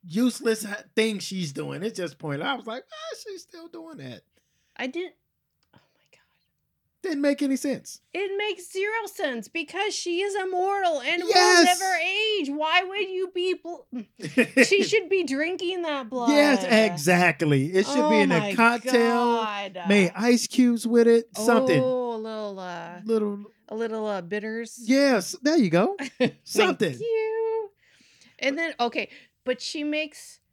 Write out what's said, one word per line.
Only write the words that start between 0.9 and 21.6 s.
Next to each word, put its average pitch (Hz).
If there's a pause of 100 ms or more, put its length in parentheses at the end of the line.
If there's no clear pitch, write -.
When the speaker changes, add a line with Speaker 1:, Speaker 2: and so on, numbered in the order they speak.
Speaker 1:
thing 220
she's 170
doing. 143
It's 220
just 170
pointless. 151
I 277
was -
like, 220
"Ah, 622 (100)
she's 392
still 330
doing 320
that." 127 (540)
Speaker 2:
I 262
didn't. 339 (600)
Oh - (160)
my - (100)
God. - (840)
Speaker 1:
Didn't 302
make 285
any 269
sense. - (120)
Speaker 2:
It 392
makes 403
zero 415
sense 262
because 339
she 349
is 403
immortal 381
and 339
Speaker 1:
Yes. 359
Speaker 2:
will 339
never 359
age. 392
Why 311
would 381
you 370
be 359
bl-, -
Speaker 1:
<laughs> -
Speaker 2:
she 392
should 392
be 381
drinking 339
that 277
blood. 247
Speaker 1:
Yes, 294 (280)
exactly. 156
It 190
should 269
be 262
Speaker 2:
Oh 208
Speaker 1:
in 277
a 170
Speaker 2:
my -
Speaker 1:
cocktail. 233
Speaker 2:
God. 202
Speaker 1:
Made 196
ice 233
cubes 240
with 233
it. 233
Something. 233